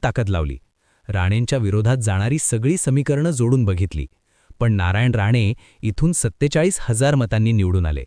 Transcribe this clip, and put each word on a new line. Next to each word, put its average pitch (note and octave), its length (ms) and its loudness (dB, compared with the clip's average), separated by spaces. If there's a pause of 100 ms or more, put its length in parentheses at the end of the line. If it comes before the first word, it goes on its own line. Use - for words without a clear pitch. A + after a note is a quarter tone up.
ताकद A2+ 260 -2
लावली. D#2 280 -2 (500)
राणेंच्या G#2 520 0
विरोधात A2 380 2
जाणारी A2 420 0
सगळी B2+ 380 0
समीकरणं C#3+ 540 0
जोडून B2 340 2
बघितली, F2+ 420 -2 (520)
पण A#2 140 2
नारायण G2+ 420 0
राणे A2 380 2 (280)
इथून C#3+ 300 0
सत्तेचाळीस D#3 720 0
हजार B2+ 340 0
मतांनी A2+ 360 2
निवडून F#2 340 2
आले. D2 220 -4